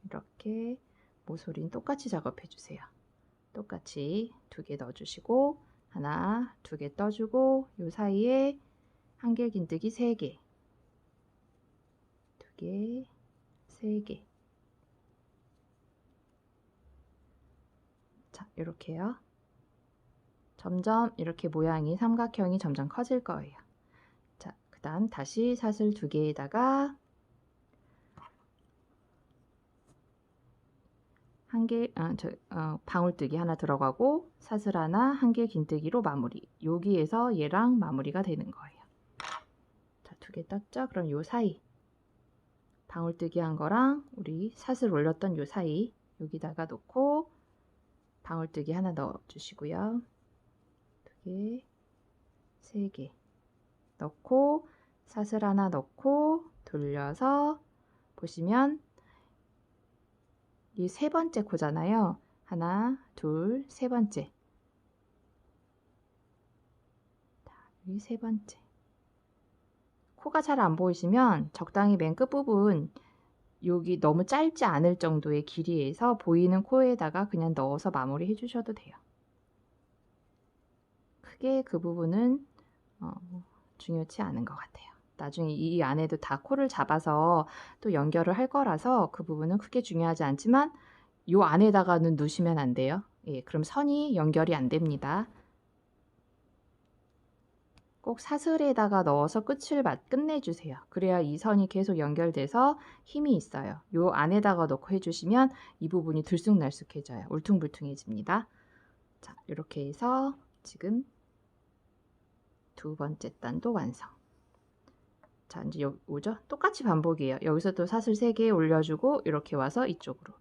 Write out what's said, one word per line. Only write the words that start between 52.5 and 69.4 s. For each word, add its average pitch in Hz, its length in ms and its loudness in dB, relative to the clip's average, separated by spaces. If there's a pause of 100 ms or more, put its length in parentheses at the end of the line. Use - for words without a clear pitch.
세 202 300 -6
개 139 240 -12 (840)
넣고 277 720 2 (380)
사슬 214 380 -4
하나 196 240 2
넣고 294 840 0 (140)
돌려서 160 960 -2 (560)
보시면 240 680 0 (1900)
이 180 120 -2
세 294 200 -4
번째 330 340 0
코잖아요. 175 760 0 (280)
하나, 190 520 -2 (160)
둘, 180 540 -2
세 - 180 -6
번째. 233 460 -2 (3000)
자, - 80 -20 (340)
여기 196 140 -6
세 233 160 -8
번째. 220 420 -6 (1600)